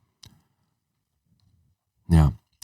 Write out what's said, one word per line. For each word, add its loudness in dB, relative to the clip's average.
Ja. 0